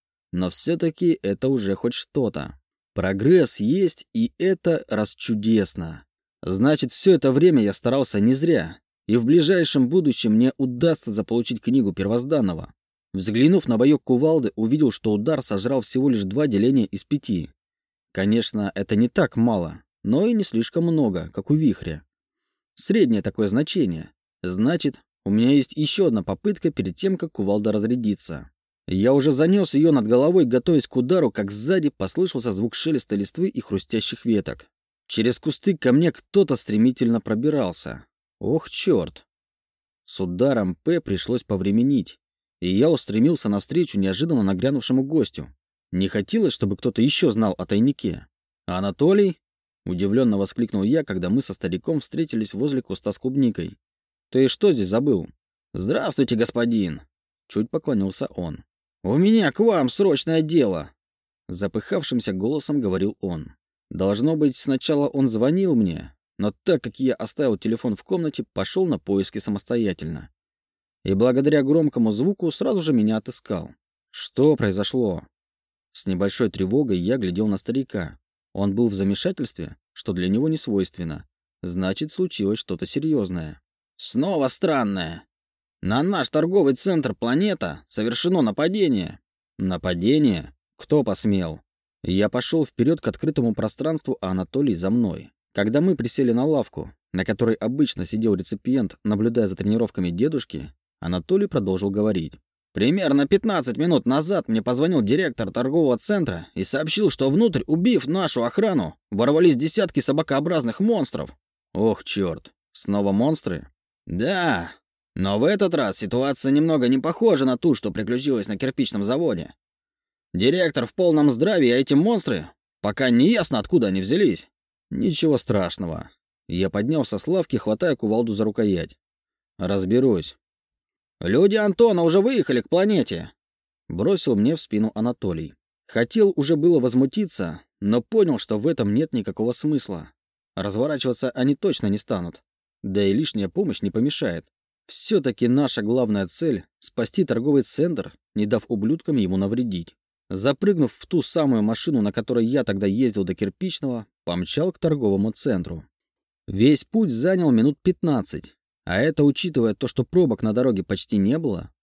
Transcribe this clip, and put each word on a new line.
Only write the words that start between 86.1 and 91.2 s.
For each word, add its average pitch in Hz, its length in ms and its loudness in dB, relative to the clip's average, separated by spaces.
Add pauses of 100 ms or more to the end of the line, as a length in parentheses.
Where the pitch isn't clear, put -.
торговый 160 460 2
центр 147 380 0
«Планета» 123 720 -2
совершено 120 540 0
нападение». 143 800 0 (400)
«Нападение? 92 960 0 (220)
Кто 147 260 0
посмел?» 95 580 -2 (420)